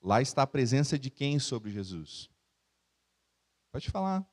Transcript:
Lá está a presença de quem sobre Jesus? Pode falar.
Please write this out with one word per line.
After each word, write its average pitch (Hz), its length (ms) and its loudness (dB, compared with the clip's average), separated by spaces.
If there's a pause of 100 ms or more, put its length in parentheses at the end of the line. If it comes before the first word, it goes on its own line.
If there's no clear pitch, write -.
Lá 98 200 4
está 139 200 0
a 135 60 4
presença 135 520 2
de 135 100 -6
quem 143 300 -2
sobre 110 320 -6
Jesus? 95 580 -10 (1400)
Pode - 180 -8
falar. 190 300 0 (140)